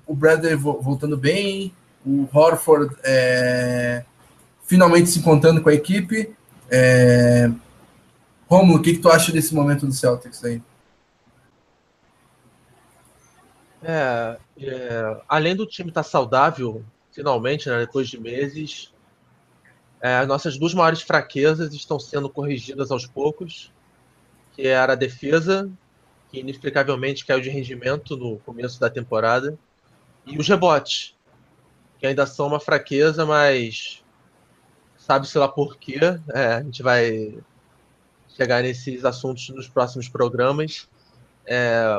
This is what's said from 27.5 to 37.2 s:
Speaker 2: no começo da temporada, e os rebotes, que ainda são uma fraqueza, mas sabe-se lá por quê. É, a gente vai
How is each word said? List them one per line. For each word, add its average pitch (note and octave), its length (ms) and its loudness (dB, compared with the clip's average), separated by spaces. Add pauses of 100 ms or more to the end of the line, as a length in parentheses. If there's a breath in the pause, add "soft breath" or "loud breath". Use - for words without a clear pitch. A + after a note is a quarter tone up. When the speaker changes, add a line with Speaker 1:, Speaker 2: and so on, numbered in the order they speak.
Speaker 2:
no A#2+ 240 -10
começo B2 400 -12
da A#2+ 80 0
temporada, A#2+ 720 -2 (680)
e D3 100 -14
os D3+ 100 -4
rebotes, E3+ 680 0 (840)
que - 80 -6
ainda C3+ 220 0
são C#3+ 180 -6
uma D3 140 -2
fraqueza, D3+ 680 0
mas C#3 760 0 (920)
sabe-se C#3 440 -4
lá C#3 80 2
por C#3 300 -6
quê. C3+ 220 -12 (340)
É, A#2+ 200 0
a A#2 80 -4
gente C3+ 220 -12
vai A2+ 560 -2 (880)